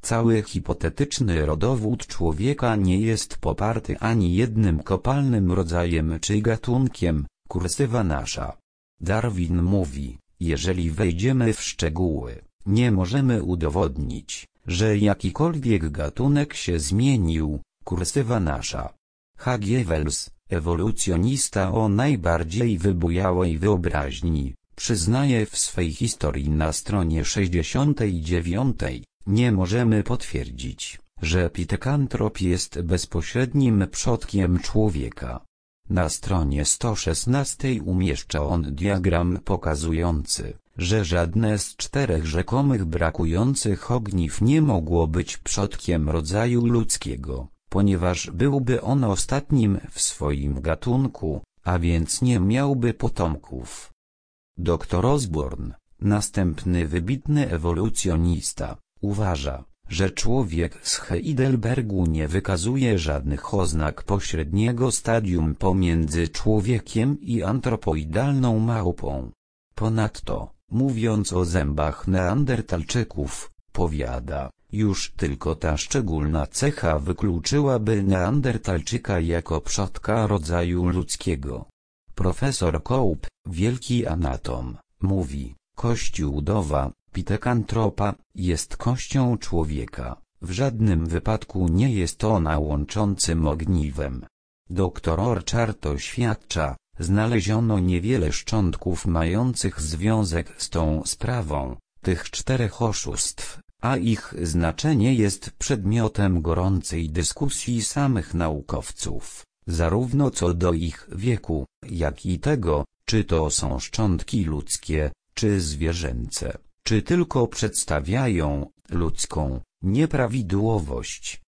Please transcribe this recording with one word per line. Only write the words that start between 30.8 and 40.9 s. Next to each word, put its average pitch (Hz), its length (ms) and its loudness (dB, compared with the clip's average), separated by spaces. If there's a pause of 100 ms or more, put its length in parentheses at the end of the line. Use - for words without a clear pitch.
że 85 280 2
pitekantrop 117 920 -2
jest 90 400 -2
bezpośrednim 107 1120 2
przodkiem 95 680 0
człowieka”. 67 840 -2 (440)
Na 90 200 2
stronie 73 560 0
sto 110 300 0
szesnastej 123 840 0
umieszcza 90 640 0
on 78 300 0
diagram 90 680 2
pokazujący, 82 1120 0 (200)
że 92 280 2